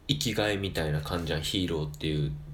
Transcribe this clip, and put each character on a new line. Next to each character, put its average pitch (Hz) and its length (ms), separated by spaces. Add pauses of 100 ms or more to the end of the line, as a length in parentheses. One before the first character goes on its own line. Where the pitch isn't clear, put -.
生 147 100
き 110 160
が 107 160
い 101 60
み 98 160
た 82 140
い 76 60
な 76 80
感 85 240
じ 82 80
や 76 60
ん、 76 40
ヒ 101 160
ー 87 120
ロ 80 120
ー 76 40
っ 73 40
て - 160
い 76 200
う 73 60 (200)